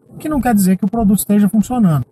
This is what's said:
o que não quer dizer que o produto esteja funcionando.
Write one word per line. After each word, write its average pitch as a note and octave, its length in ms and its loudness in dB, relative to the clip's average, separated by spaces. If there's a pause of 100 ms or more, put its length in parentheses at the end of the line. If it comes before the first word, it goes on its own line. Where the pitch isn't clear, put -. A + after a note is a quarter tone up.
o - 80 -20
que D#4 120 -10
não D4+ 100 -4
quer B3 140 0
dizer F#3+ 240 2
que - 80 -4
o F#3+ 40 -2
produto G#3+ 280 0
esteja G#3 320 0
funcionando. G3 640 0